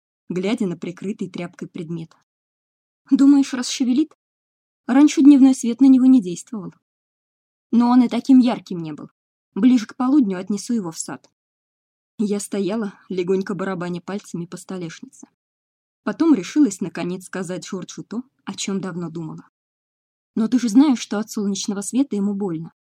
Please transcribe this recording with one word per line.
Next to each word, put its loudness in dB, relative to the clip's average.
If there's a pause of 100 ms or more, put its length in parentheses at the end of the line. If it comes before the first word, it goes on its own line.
(280)
глядя -4
на -6
прикрытый -10
тряпкой -14
предмет. -12 (960)
"Думаешь, 4
расшевелит? -2 (720)
Раньше 4
дневной 8
свет -6
на 8
него 6
не 8
действовал. -10 (960)
Но 2
он 6
и 2
таким 4
ярким 0
не -10
был. -16 (440)
Ближе 2
к -20
полудню 0
отнесу -6
его -6
в -14
сад". -14 (960)
Я -4
стояла, -6 (140)
легонько -4
барабаня -8
пальцами -12
по -16
столешнице. -16 (760)
Потом 2
решилась, 0
наконец, -8
сказать -10
Джорджу -12
то, -10 (220)
о -12
чем -6
давно -10
думала. -14 (880)
"Но 0
ты 0
же -2
знаешь, 4
что -8
от -10
солнечного -6
света -4
ему -4
больно. -8 (100)